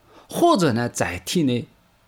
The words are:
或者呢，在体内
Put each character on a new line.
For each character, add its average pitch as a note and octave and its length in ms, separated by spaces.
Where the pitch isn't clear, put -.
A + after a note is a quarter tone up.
或 E4+ 280
者 E3 160
呢， A#2+ 160
在 F2+ 320
体 - 240
内 B2 240